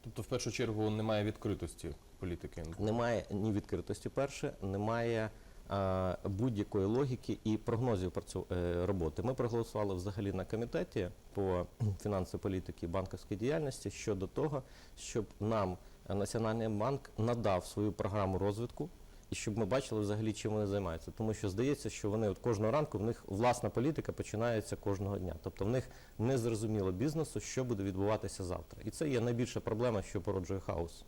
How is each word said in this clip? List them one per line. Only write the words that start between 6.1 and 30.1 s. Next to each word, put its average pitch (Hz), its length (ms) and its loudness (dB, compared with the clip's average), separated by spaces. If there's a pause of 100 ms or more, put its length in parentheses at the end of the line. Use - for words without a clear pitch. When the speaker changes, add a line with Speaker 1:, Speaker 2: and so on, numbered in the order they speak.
Speaker 2:
будь-якої 101 640 2
логіки 120 580 2
і 107 140 4
прогнозів 110 540 2
про 98 100 -2
цю, - 300 -4
е, 87 340 2
роботи. 90 380 0
Ми 127 100 0
проголосували 110 600 0
взагалі 98 380 -2
на 92 120 -2
комітеті 117 640 -2 (240)
по 92 320 2 (360)
фінансовій 95 400 0
політиці 92 440 -2
і - 20 -2
банківській 95 480 -4
діяльності 131 560 -2
щодо 95 360 -2
того, 139 360 -2 (340)
щоб - 280 -4 (140)
нам 101 380 2 (380)
Національний 110 520 0
банк 110 500 0
надав 110 480 2
свою 104 260 0
програму 95 460 0
розвитку 104 520 0 (400)
і - 60 -2
щоб 104 220 -2
ми 110 80 2
бачили 110 360 0
взагалі, 107 320 2
чим 107 180 -2
вони 107 160 2
займаються. 95 500 0
Тому 110 160 0
що 101 160 0
здається, 120 400 2
що - 200 -2
вони 107 200 4
от 95 80 0
кожного 110 340 2
ранку, 147 260 0
в 95 60 0
них 113 240 0
власна 117 420 2
політика 143 420 0
починається 110 640 0
кожного 98 420 0
дня. 92 260 -2
Тобто - 220 -2
в 104 40 2
них 127 200 2 (280)
незрозуміло 110 760 2
бізнесу, 143 480 0
що - 240 -2
буде 117 200 0
відбуватися 98 600 0
завтра. 87 420 -6
І 107 40 0
це 151 200 0
є 123 120 4
найбільша 117 380 2
проблема, 110 420 2
що - 200 -2